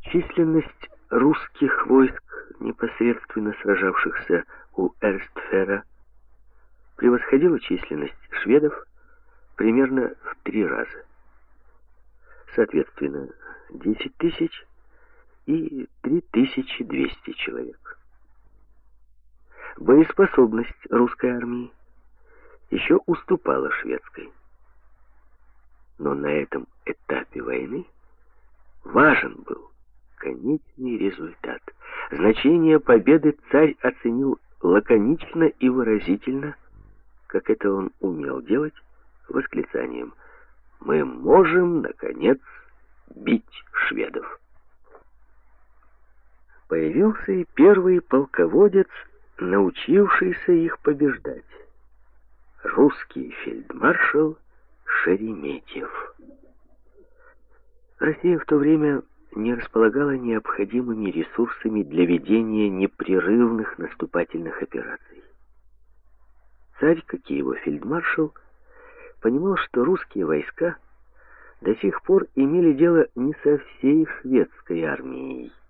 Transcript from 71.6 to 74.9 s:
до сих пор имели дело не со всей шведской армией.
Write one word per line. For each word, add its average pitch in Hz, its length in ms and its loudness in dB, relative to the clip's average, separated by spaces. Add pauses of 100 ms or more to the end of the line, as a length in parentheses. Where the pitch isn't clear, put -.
до 95 140 0
сих - 260 -2
пор 190 320 2
имели 151 400 2
дело 165 400 4
не 135 300 -4
со 147 160 2
всей 151 480 0
шведской - 720 -2
армией. 78 720 -8 (160)